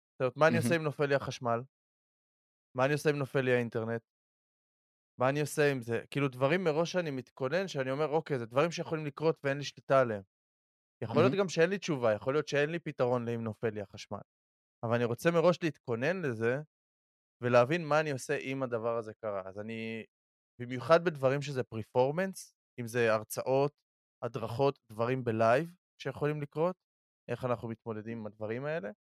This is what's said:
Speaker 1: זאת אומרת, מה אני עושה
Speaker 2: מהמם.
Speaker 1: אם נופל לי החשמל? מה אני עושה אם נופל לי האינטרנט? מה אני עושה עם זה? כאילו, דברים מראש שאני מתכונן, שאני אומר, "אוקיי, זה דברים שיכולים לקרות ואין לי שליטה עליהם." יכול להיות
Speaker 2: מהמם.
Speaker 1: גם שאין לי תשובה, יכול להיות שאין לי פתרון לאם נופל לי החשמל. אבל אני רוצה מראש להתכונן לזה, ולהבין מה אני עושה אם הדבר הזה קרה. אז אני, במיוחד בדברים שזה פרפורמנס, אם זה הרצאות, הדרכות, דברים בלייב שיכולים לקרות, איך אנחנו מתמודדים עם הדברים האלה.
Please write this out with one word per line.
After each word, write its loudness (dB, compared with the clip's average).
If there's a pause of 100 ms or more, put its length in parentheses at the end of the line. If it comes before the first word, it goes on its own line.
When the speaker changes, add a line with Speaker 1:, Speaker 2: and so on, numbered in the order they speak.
(120)
Speaker 1:
זאת -12
אומרת, -2
מה 6
אני 4
עושה 0
Speaker 2:
מהמם. 4
Speaker 1:
אם -8
נופל 0
לי 2
החשמל? -2 (1120)
מה 4
אני 2
עושה 2
אם 0
נופל 0
לי 2
האינטרנט? 0 (1160)
מה 4
אני 2
עושה 2
עם -2
זה? -2
כאילו, 0
דברים 2
מראש 0
שאני -2
מתכונן, -4
שאני -4
אומר, -2
"אוקיי, 0
זה -4
דברים 2
שיכולים -6
לקרות 0
ואין 0
לי -6
שליטה 2
עליהם." 0 (800)
יכול -2
להיות 6
Speaker 2:
מהמם. 0
Speaker 1:
גם 0
שאין 4
לי -2
תשובה, 0
יכול 0
להיות 0
שאין 0
לי -6
פתרון 0
לאם -4
נופל -2
לי -8
החשמל. -12 (640)
אבל 0
אני 2
רוצה 0
מראש 4
להתכונן -2
לזה, 0 (840)
ולהבין 4
מה 2
אני -2
עושה -4
אם -4
הדבר -2
הזה -6
קרה. -6
אז -14
אני, -8 (560)
במיוחד 2
בדברים 0
שזה -6
פרפורמנס, -2 (260)
אם -6
זה 2
הרצאות, 0 (520)
הדרכות, -2 (140)
דברים -2
בלייב 2 (260)
שיכולים -4
לקרות, -2 (540)
איך -6
אנחנו -2
מתמודדים -10
עם -10
הדברים -6
האלה. -6 (120)